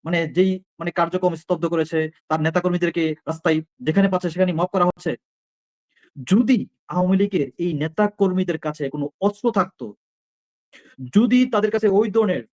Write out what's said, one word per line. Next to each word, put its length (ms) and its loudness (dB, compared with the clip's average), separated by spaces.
মানে 120 0
যেই 140 2
মানে 200 -6
কার্যক্রম 340 0
স্তব্ধ 200 -2
করেছে, 260 -2
তার 160 0
নেতাকর্মীদেরকে 580 0
রাস্তায় 300 0
যেখানে 240 2
পাচ্ছে 220 -2
সেখানেই 260 0
মব 160 0
করা 140 4
হচ্ছে। 220 -6
যদি 260 4
আওয়ামী 340 0
লীগের 260 0
এই 80 -2
নেতাকর্মীদের 840 0
কাছে 240 -6
কোনো 160 -6
অস্ত্র 320 -2
থাকতো, 260 -4
যদি 220 4
তাদের 220 0
কাছে 120 0
ওই 160 2
ধরনের 380 2